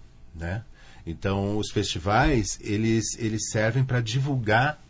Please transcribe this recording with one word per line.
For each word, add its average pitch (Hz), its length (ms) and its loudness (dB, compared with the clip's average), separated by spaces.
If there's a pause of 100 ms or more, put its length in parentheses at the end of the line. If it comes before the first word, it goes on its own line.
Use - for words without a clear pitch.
(340)
né? 87 300 -6 (440)
Então, 98 500 -2
os 101 120 -2
festivais, 104 920 2
eles, 110 580 0
eles 110 320 -4
servem 117 320 2
pra 127 180 0
divulgar 123 800 2 (100)